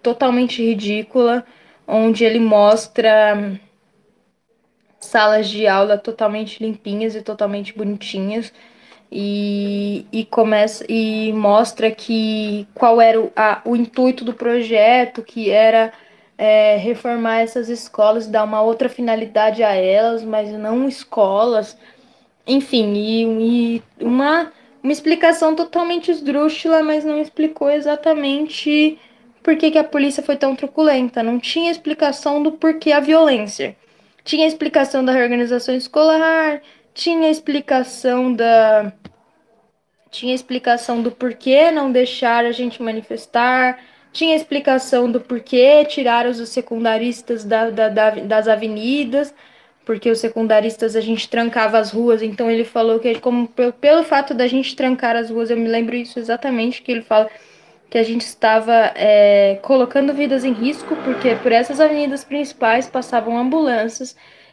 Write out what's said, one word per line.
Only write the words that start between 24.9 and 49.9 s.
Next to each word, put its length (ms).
explicação 640
totalmente 560
esdrúxula, 720
mas 220
não 140
explicou 520
exatamente 1300
por 140
que 140
que 80
a 60
polícia 380
foi 140
tão 180
truculenta. 680
Não 160
tinha 320
explicação 720
do 100
porquê 400
a 80
violência. 720
Tinha 180
explicação 560
da 80
reorganização 640
escolar, 840
tinha 380
explicação 1000
da, 600
tinha 240
explicação 680
do 80
porquê 600
não 200
deixar 540
a 80
gente 300
manifestar, 960
tinha 240
explicação 720
do 80
porquê 680
tirar 400
os 240
secundaristas 920
da, 280
da, 180
da, 220
das 380
avenidas, 840
porque 240